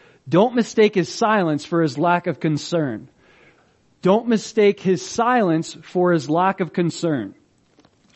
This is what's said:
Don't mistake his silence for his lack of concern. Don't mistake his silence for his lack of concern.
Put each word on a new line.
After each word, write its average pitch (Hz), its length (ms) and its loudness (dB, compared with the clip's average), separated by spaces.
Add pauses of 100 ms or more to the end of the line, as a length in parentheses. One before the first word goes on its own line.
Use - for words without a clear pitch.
(280)
Don't 196 260 2
mistake 214 400 2
his 175 160 -2
silence 185 560 0
for 170 160 0
his 143 160 -2
lack 175 300 0
of 165 120 -4
concern. 147 680 -4 (960)
Don't 220 240 2
mistake 208 520 2
his 185 240 -2
silence 220 760 0
for 180 300 0
his 147 180 0
lack 180 300 0
of 180 120 -6
concern. 156 640 -4 (840)